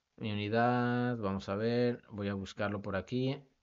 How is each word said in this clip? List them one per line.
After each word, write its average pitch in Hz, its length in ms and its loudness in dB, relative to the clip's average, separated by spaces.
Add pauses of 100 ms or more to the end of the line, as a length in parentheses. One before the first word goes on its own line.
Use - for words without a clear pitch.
(180)
Mi 110 160 -4
unidad, 120 840 2
vamos 98 300 -2
a 98 80 -2
ver, 120 540 2
voy 101 180 -4
a 101 60 0
buscarlo 101 480 -4
por 101 160 -4
aquí. 127 440 -2 (220)